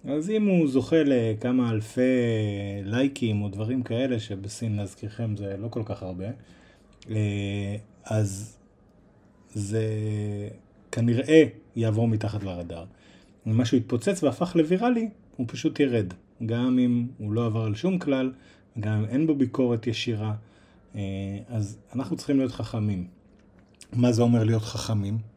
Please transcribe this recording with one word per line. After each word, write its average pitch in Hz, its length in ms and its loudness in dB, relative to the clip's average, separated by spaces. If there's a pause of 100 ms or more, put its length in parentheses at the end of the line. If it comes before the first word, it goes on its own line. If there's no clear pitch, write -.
אז 151 220 -2
אם 214 180 2
הוא 175 200 6
זוכה 135 380 4
לכמה 120 680 2
אלפי 110 300 -2 (800)
לייקים 117 580 0
או 104 80 -4
דברים 110 340 -4
כאלה, 120 360 -2
שבסין 104 560 -6
להזכירכם 104 640 -6
זה 98 200 -6
לא 107 100 -8
כל 117 180 -6
כך 104 180 -8
הרבה, 92 220 -8 (840)
אה, 101 680 -2 (280)
אז 104 540 -4 (960)
זה 107 300 -2 (1080)
כנראה 123 520 6 (320)
יעבור 113 320 2
מתחת 107 360 -2
לרדאר. 87 420 -10 (600)
אם 110 100 2
משהו 123 200 2
יתפוצץ 143 460 0
והפך 170 320 0
לוויראלי, 214 540 2 (260)
הוא 127 140 -4
פשוט 143 300 -4
ירד. 117 340 2 (320)
גם 123 340 2
אם 120 280 2 (100)
הוא 104 160 -4
לא 117 120 0
עבר 113 160 0
על 107 140 -2
שום 180 240 0
כלל, 131 320 0 (480)
גם 107 140 -2
אם 107 120 0
אין 135 220 0
בו 156 80 2
ביקורת 120 520 0
ישירה, 107 460 -2 (600)
אה, 107 60 -6 (460)
אז 107 300 -6 (180)
אנחנו 135 200 -4
צריכים 143 220 0
להיות 131 140 0
חכמים. 107 560 -4 (840)
מה 120 180 4
זה 113 100 4
אומר 117 220 6
להיות 110 180 2
חכמים? 107 560 -4 (200)